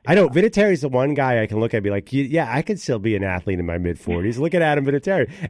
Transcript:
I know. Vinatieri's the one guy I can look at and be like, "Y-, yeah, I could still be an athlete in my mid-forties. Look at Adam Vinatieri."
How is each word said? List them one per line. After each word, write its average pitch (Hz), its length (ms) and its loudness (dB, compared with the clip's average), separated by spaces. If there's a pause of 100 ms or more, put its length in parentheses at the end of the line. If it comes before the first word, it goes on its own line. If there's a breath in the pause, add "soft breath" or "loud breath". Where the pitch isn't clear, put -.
I 165 80 4
know. 190 140 6
Vinatieri's 196 520 2
the 143 80 -4
one 131 240 0
guy 127 300 2
I - 20 2
can 104 140 -4
look 113 160 0
at - 20 0
and 104 60 -2
be 101 80 -2
like, 101 200 -4
"Y-, 135 160 0
yeah, 147 240 0
I 139 120 -2
could 208 160 -4
still 123 180 -2
be 104 180 0
an 98 80 -2
athlete 92 360 -2
in 87 80 -4
my 85 100 -4
mid-forties. 87 640 -4
Look 160 160 0
at 170 80 4
Adam 147 200 2
Vinatieri." 143 480 0 (180 loud breath)